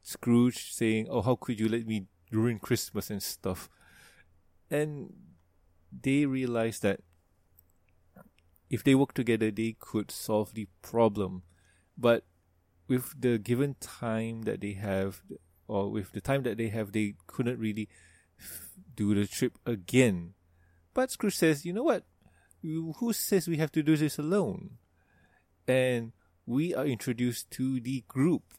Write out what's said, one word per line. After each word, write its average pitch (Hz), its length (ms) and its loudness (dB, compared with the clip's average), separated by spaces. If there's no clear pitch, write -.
Scrooge - 720 2
saying, 110 380 0
"Oh, 117 120 0
how 123 140 2
could 120 240 -6
you 110 80 2
let 113 180 -2
me 107 200 -4
ruin 110 280 0
Christmas - 520 -4
and 101 120 -8
stuff?" - 460 -6
And 147 420 -4
they 139 340 2
realize 120 540 0
that - 200 2
if - 160 -2
they 139 100 8
work 135 200 4
together, 113 360 2
they 110 280 -4
could - 320 -4
solve 107 440 -2
the 107 140 -10
problem. 101 600 0
But 117 280 4
with 127 340 -2
the 120 180 2
given 123 420 0
time 113 640 -6
that 104 180 -4
they 101 140 -6
have, 98 480 -2
or 101 220 -2
with 104 220 -6
the 104 80 -8
time 139 240 0
that 113 140 -2
they 113 100 -2
have, 104 240 -4
they 104 220 0
couldn't 123 320 -2
really 110 300 -4
f-, - 340 -18
do 101 200 2
the 101 120 2
trip - 400 -2
again. 98 680 2
But 254 160 0
Scrooge - 260 -2
says, 156 280 4
"You 170 80 -6
know 226 120 -2
what? 254 200 2
Who 165 500 -4
says - 360 0
we 170 100 0
have 156 140 0
to 160 100 2
do 151 140 6
this 147 220 0
alone?" 147 600 -2
And 127 440 4
we 147 280 0
are 139 120 0
introduced 123 640 -2
to 131 280 -2
the 127 280 -4
group 143 340 2